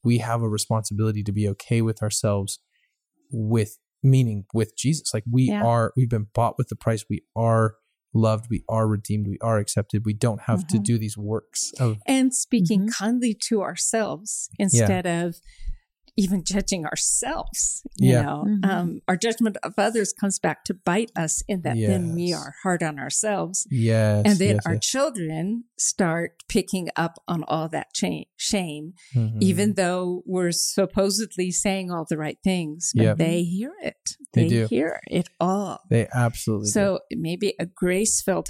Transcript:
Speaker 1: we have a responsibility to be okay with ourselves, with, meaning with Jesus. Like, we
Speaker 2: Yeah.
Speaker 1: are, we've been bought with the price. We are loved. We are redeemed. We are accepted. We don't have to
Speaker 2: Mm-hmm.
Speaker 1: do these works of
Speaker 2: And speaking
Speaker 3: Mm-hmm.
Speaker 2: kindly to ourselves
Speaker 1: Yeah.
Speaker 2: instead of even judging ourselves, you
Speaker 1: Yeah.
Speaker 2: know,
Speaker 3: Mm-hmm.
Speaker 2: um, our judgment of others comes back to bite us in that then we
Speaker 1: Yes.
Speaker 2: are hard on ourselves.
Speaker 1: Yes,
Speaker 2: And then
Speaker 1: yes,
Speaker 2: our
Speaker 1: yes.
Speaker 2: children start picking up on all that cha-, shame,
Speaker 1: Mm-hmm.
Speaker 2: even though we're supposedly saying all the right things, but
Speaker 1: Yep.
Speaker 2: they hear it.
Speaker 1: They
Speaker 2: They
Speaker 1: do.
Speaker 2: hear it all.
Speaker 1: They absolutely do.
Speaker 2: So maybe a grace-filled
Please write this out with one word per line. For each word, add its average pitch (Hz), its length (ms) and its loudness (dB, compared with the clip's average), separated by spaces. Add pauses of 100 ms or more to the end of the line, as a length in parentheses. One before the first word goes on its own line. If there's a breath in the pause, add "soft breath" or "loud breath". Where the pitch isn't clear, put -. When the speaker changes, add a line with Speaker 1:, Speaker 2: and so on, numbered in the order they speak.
Speaker 1:
we 120 140 4
have 117 240 -2
a 113 60 0
responsibility 107 760 -2
to 104 80 -2
be 104 160 0
okay 117 340 0
with 110 220 -2
ourselves, 104 560 -2 (720)
with, 110 460 0 (260)
meaning 123 400 4 (100)
with 110 220 0
Jesus. 147 360 -2
Like, 110 180 -2
we 131 140 4
Speaker 2:
Yeah. 208 200 2
Speaker 1:
are, 117 320 2
we've 127 120 4
been 107 240 -2
bought 117 260 0
with 120 100 -2
the - 80 -10
price. 113 340 -2
We - 140 -4 (100)
are 113 400 2 (400)
loved. 110 360 2
We 107 180 -4
are 110 200 2
redeemed. 104 400 0
We 98 120 -4
are 113 180 2
accepted. 101 460 -2
We 107 100 0
don't 107 280 0
have 156 260 0
to 190 80 2
Speaker 2:
Mm-hmm. 208 80 2
Speaker 1:
do 120 140 2
these 107 200 -4
works - 640 -6
of 110 260 0
Speaker 2:
And 262 280 4
speaking 190 480 2
Speaker 3:
Mm-hmm. 214 80 0 (140)
Speaker 2:
kindly 240 300 0 (140)
to 208 140 2
ourselves 196 840 -4 (100)
Speaker 1:
Yeah. 202 60 2
Speaker 2:
instead 180 420 4
of 170 340 -2 (760 soft breath)
even 190 280 2
judging 190 400 -2
ourselves, - 1000 -4 (140)
you 131 140 6
Speaker 1:
Yeah. 123 120 6
Speaker 2:
know, 147 240 -2
Speaker 3:
Mm-hmm. 208 240 2
Speaker 2:
um, 175 380 -2
our 180 80 2
judgment 220 460 0
of - 160 -6
others 208 340 2
comes 196 280 -2
back 156 240 -2
to 196 100 -4
bite 208 420 0
us 160 320 -2
in 185 140 -2
that 147 160 -2
then 170 360 2
we 175 100 -2
Speaker 1:
Yes. 170 180 -2
Speaker 2:
are 139 200 -14
hard 180 200 0
on 151 160 -4
ourselves. 175 720 -4
Speaker 1:
Yes, 110 560 4
Speaker 2:
And 196 120 6
then 104 180 2
Speaker 1:
yes, 104 100 -2
Speaker 2:
our - 80 0
Speaker 1:
yes. 104 100 -2
Speaker 2:
children 214 800 -2 (140)
start 170 720 -2
picking 185 480 -2
up 165 320 -2
on 165 160 -2
all 160 260 -2
that 156 240 -8
cha-, 175 300 -2 (120)
shame, 165 560 -4 (220 loud breath)
Speaker 1:
Mm-hmm. 110 260 0
Speaker 2:
even 190 340 4
though 180 520 0
we're 185 260 0
supposedly 190 1000 0
saying 190 380 -2
all 170 140 -4
the 156 140 -6
right 151 240 -6
things, 175 520 -2
but 110 100 4
Speaker 1:
Yep. 107 140 4
Speaker 2:
they 170 260 2
hear 196 360 -4
it. - 360 -8 (180)
Speaker 1:
They 117 80 6
Speaker 2:
They - 60 4
Speaker 1:
do. 113 180 2
Speaker 2:
hear 247 400 -2
it - 220 -2 (100)
all. 185 400 -2 (100)
Speaker 1:
They 117 240 2
absolutely 117 540 -2
do. - 60 -2
Speaker 2:
So 196 280 2 (120)
maybe 170 460 -2
a 170 80 -6
grace-filled 180 840 0